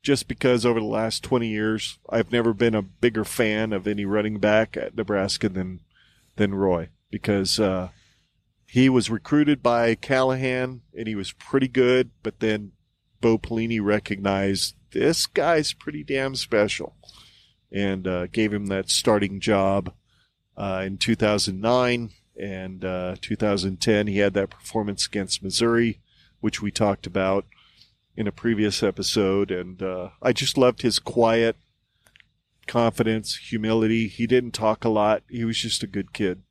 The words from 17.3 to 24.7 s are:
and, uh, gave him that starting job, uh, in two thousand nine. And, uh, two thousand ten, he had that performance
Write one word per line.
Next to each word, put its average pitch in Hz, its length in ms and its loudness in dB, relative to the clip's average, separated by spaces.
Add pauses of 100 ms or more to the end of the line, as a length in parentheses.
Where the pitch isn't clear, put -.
and, 98 340 -4
uh, 90 200 -4
gave 107 260 -2
him 101 140 -4
that 95 240 -4
starting 101 500 0
job, 98 520 0 (640)
uh, 95 300 -6
in 98 120 -8
two 113 180 2
thousand 101 440 0
nine. 120 500 2 (300)
And, 92 440 -10
uh, 92 360 -4
two - 140 -6
thousand 98 460 -2
ten, 104 260 2
he 101 120 -2
had 101 160 2
that 98 160 0
performance - 560 -6